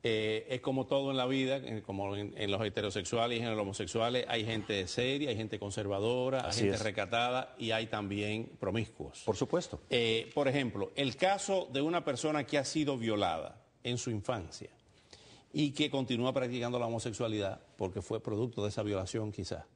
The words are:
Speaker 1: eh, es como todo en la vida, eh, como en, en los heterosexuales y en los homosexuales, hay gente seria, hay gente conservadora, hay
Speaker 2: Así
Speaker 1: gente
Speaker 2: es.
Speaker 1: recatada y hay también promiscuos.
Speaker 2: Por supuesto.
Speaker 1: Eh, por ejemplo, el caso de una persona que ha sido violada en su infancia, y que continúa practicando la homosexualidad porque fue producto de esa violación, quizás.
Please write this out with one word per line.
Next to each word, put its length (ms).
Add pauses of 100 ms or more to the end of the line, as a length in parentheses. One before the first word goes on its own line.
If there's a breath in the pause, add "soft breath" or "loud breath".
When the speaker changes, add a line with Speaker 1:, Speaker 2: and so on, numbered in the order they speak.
Speaker 1:
eh, 440
es 140
como 240
todo 240
en 80
la 80
vida, 320
eh, 260
como 320
en, 220
en 140
los 120
heterosexuales 760
y 20
en 80
los 100
homosexuales, 680
hay 160
gente 420
seria, 440
hay 40
gente 220
conservadora, 880
hay 60
Speaker 2:
Así 100
Speaker 1:
gente 160
Speaker 2:
es. 80
Speaker 1:
recatada 760
y 140
hay 160
también 720
promiscuos. 680
Speaker 2:
Por 120
supuesto. 520
Speaker 1:
Eh, 460
por 120
ejemplo, 480
el 200
caso 580
de 80
una 240
persona 380
que 160
ha 40
sido 320
violada 640 (220)
en 160
su 140
infancia, 580 (840 loud breath)
y 180
que 180
continúa 440
practicando 460
la 80
homosexualidad 760 (160)
porque 240
fue 180
producto 440
de 60
esa 140
violación, 480
quizás. 320 (120)